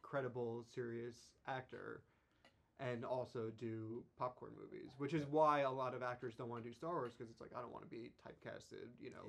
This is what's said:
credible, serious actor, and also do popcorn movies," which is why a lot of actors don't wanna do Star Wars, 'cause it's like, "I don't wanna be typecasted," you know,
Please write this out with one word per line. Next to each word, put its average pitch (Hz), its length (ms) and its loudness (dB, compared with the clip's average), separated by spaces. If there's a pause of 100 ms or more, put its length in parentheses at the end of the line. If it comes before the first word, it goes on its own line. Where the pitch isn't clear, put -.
credible, 120 640 -2 (100)
serious 117 400 -4 (320)
actor, 120 560 -6 (800)
and 123 240 -2
also 120 520 2
do 113 460 -2 (160)
popcorn 120 420 0
movies," 101 380 -10
which 143 160 2
is 151 120 4
why 147 340 10
a 135 100 6
lot 131 240 0
of 123 80 -2
actors 123 320 -2
don't 123 140 -4
wanna 117 160 -4
do 120 80 -6
Star 165 220 -4
Wars, 120 200 0
'cause 113 160 -10
it's 113 100 -18
like, - 140 -12
"I 123 60 -2
don't 117 120 -8
wanna 104 140 -10
be 120 260 -10 (140)
typecasted," 107 640 -10 (120)
you 127 100 -10
know, 92 180 -12